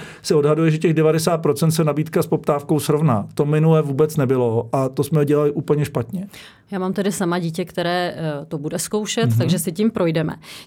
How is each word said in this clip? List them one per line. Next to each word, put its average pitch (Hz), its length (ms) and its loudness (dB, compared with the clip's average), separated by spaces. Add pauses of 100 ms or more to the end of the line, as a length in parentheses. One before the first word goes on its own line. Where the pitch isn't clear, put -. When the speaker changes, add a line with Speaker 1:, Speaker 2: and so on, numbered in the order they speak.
(220)
Speaker 1:
se 175 140 0
odhaduje, 151 360 4
že 156 60 0
těch 165 160 2
devadesát 160 440 2
procent 156 340 2
se 160 120 0
nabídka 156 400 0
s - 40 -4
poptávkou 151 520 0
srovná. 139 540 0
To 147 120 0
minulé 156 360 4
vůbec 151 360 0
nebylo 120 560 2
a 135 160 0
to 135 140 -2
jsme 147 220 2
dělali 147 260 2
úplně 147 340 0
špatně. 175 420 -6 (440)
Speaker 2:
Já 196 80 -4
mám 185 140 -2
tedy 202 180 -2
sama 175 280 -2
dítě, 170 260 -4
které, 175 520 -2
eh, 156 300 -6
to 160 100 -8
bude 156 220 -6
zkoušet, 214 500 -2
Speaker 1:
Mhm. 113 80 2
Speaker 2:
takže 170 220 2
si 175 120 -4
tím 214 200 0
projdeme. 165 420 -2 (340)